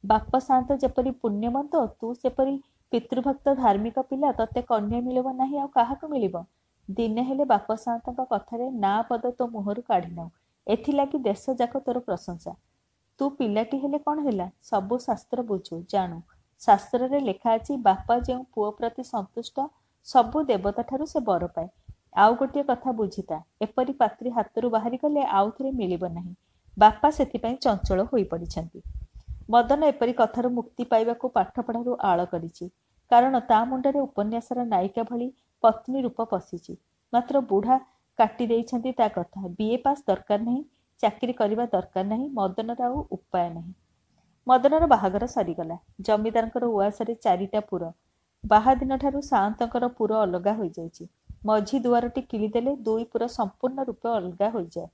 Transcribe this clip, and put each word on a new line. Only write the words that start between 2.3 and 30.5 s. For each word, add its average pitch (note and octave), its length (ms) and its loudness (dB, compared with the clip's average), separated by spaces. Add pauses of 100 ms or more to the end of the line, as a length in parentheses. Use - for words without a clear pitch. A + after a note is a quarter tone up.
ପିତୃଭକ୍ତ C4 600 0
ଧାର୍ମିକ A3+ 460 2
ପିଲା, C4+ 320 0
ତତେ A3+ 300 -2
କନ୍ୟା A3+ 400 -2
ମିଳିବ B3+ 300 -2
ନାହିଁ C4+ 260 -2
ଆଉ C#4 100 -4
କାହାକୁ C4+ 400 0
ମିଳିବ? F#3+ 380 -2 (460)
ଦିନେ A3+ 300 -2
ହେଲେ C4+ 240 0
ବାପ A3 300 2
ସାଆନ୍ତଙ୍କ A#3+ 500 -6
କଥାରେ A#3 460 -4
ନା G#3 300 0
ପଦ A#3+ 300 -2
ତୋ B3 160 -4
ମୁହଁରୁ G#3 340 -6
କାଢ଼ି F3+ 300 0
ନାଉ। E3+ 180 -12 (380)
ଏଥିଲାଗି C#4 500 0
ଦେଶଯାକ A#3+ 640 -2
ତୋର B3 200 -4
ପ୍ରଶଂସା। F3 540 -8 (680)
ତୁ C#4 100 0
ପିଲାଟି A3+ 480 -2
ହେଲେ C#4 200 -2
କ'ଣ D4 240 -2
ହେଲା, G3+ 260 -2 (160)
ସବୁ G#3 340 -2
ଶାସ୍ତ୍ର B3 440 -4
ବୁଝୁ, F#3+ 480 -6
ଜାଣୁ। F3 320 -2 (380)
ଶାସ୍ତ୍ରରେ B3+ 600 2
ଲେଖା A#3 320 -2
ଅଛି, A3+ 260 -2
ବାପା A3 420 2
ଯେଉଁ B3+ 240 -4 (100)
ପୁଅ G#3 180 -2
ପ୍ରତି A#3 320 -6
ସନ୍ତୁଷ୍ଟ, A#3 640 -6 (360)
ସବୁ B3 400 4
ଦେବତାଠାରୁ A#3+ 600 -2
ସେ D4+ 140 -4
ବର F3+ 280 0
ପାଏ। E3 200 -6 (500)
ଆଉ A3 180 6
ଗୋଟିଏ C#4 280 -2
କଥା B3+ 280 -2
ବୁଝିତା, G3+ 460 -4 (240)
ଏପରି B3+ 320 -2
ପାତ୍ରୀ A#3 360 0
ହାତରୁ A#3 400 -2
ବାହାରିଗଲେ B3 540 0
ଆଉ G3 260 2
ଥରେ C4+ 220 -6
ମିଳିବ F#3 360 -2
ନାହିଁ। F3 280 -10 (420)
ବାପା A3 320 6
ସେଥିପାଇଁ C4 460 -2
ଚଞ୍ଚଳ G3 480 0
ହୋଇପଡ଼ିଛନ୍ତି। E3+ 800 -4 (680)
ମଦନ A#3+ 340 4
ଏପରି C4 300 2
କଥାରୁ A#3+ 360 2
ମୁକ୍ତି A#3+ 340 -4